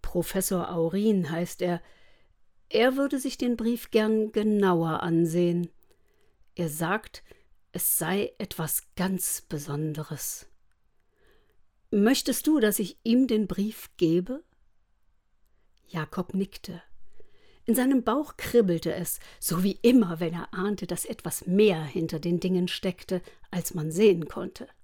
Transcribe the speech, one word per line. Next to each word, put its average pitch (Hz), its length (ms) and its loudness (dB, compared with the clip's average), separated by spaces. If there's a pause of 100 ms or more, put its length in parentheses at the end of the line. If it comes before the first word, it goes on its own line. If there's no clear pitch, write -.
Professor 180 680 -2
Aurin 175 600 2
heißt 170 300 -6
er. 175 200 -2 (840)
Er 254 300 4
würde 277 220 0
sich 262 180 -6
den 247 180 0
Brief 226 360 -4
gern 220 420 2
genauer 190 680 2
ansehen. 170 680 2 (880)
Er 170 120 -4
sagt, 165 560 -4 (500)
es - 260 -2
sei 190 380 -2
etwas - 580 -6
ganz 185 460 -2
Besonderes." 147 1040 -8 (1400)
"Möchtest 233 560 2
du, 302 120 4
dass 214 200 2
ich 190 240 -6
ihm 247 240 4
den 214 200 0
Brief 196 500 -6
gebe?" 185 460 0 (1400)
Jakob 170 460 -8
nickte. 190 480 -6 (840)
In 226 100 2
seinem 254 280 4
Bauch 277 340 -2
kribbelte 175 560 2
es, - 260 -6 (200)
so 170 220 -2
wie 196 200 0
immer, 214 400 6
wenn 165 120 -2
er - 200 -8
ahnte, 190 340 -4
dass 175 160 -6
etwas - 420 -8
mehr 180 380 4
hinter 160 360 -4
den 170 200 0
Dingen 180 300 0
steckte, - 520 -6 (300)
als 175 220 -6
man 160 180 -4
sehen 170 360 6
konnte. - 420 -12 (140)